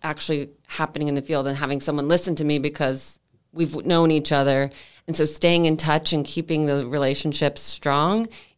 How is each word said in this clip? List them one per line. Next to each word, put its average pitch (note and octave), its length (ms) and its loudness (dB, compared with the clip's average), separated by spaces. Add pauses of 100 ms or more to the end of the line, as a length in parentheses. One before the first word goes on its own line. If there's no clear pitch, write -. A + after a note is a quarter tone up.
actually D3+ 460 -4 (180)
happening D#3 400 -4
in C#3+ 60 -2
the C#3 80 -2
field," C#3 260 -2
and C#3 100 -2
having C#3 220 -2
someone D3 300 -2
listen F3 260 0
to D#3 100 -4
me D3 140 2
because C3+ 600 -4 (320)
we've D#3 340 -4
known E3 260 4
each D3+ 200 0
other. C#3 380 2 (380)
And D#3+ 80 -4
so D#3 100 2
staying E3+ 400 4
in D#3 120 4
touch D#3 360 0
and D3 120 0
keeping D#3+ 400 -2
the C#3 200 0
relationships C#3 760 -2
strong, E3+ 680 0 (300)